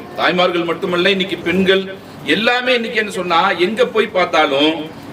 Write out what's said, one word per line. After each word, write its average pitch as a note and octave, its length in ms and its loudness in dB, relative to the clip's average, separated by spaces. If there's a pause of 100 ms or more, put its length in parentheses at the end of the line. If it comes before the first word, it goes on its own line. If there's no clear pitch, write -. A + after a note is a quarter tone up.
(160)
தாய்மார்கள் E3+ 480 2
மட்டுமல்ல, F3 460 0
இன்னைக்கு F#3+ 280 0
பெண்கள் F#3+ 580 0 (300)
எல்லாமே A#3+ 480 0
இன்னைக்கு A3+ 260 -2
என்ன G#3 120 -2
சொன்னா, F3+ 400 0
எங்க G3 340 0
போய் A3 220 0
பார்த்தாலும் D#3 880 0 (160)